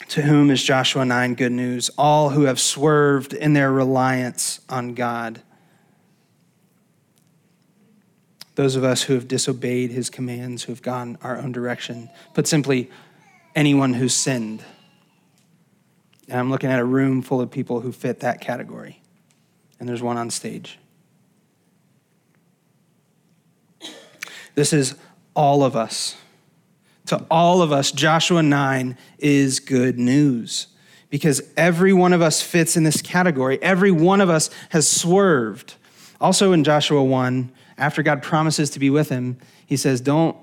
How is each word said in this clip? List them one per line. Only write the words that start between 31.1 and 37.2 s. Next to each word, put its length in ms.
every 360
one 200
of 80
us 220
fits 340
in 60
this 180
category. 600
Every 300
one 300
of 80
us 220
has 180
swerved. 840
Also 300
in 120
Joshua 400
one, 480